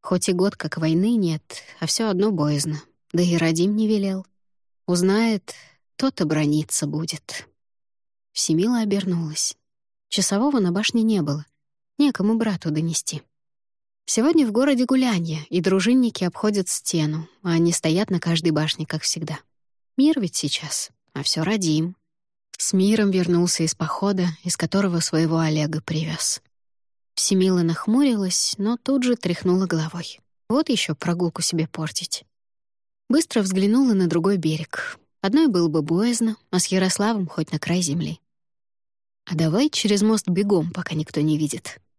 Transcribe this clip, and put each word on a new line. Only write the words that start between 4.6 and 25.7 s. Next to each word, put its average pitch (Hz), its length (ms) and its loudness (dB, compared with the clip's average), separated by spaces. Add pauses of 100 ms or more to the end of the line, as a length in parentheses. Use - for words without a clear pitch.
Узнает, 196 680 2 (420)
тот - 240 -2
оборониться 151 680 0
будет. 156 640 -8 (840)
Всемила 214 480 0
обернулась. 185 760 -2 (520)
Часового 226 520 0
на 180 120 2
башне 214 300 0
не 214 200 2
было, 147 220 -4 (540)
некому 226 380 2
брату 214 340 -2
донести. 156 520 -4 (840)
Сегодня 294 380 2
в 214 60 -2
городе 254 320 2
гулянье, 185 640 0
и 175 100 0
дружинники 202 640 2
обходят 196 460 -2
стену, 160 600 -2 (140)
а 180 80 -2
они 170 220 4
стоят 165 360 0
на 175 120 -2
каждой 165 320 0
башне, 151 340 -2
как 156 160 -6
всегда. 156 380 -6 (560)
Мир 294 240 4
ведь 190 160 -4
сейчас, - 540 -6 (220)
а 139 120 -8
всё - 180 0
Радим. 170 540 0 (600)
С - 160 -4
миром 202 380 4
вернулся 175 540 2
из 160 100 -2
похода, 185 540 -2 (160)
из 175 120 -4
которого 175 440 0
своего 165 400 0
Олега 156 420 -2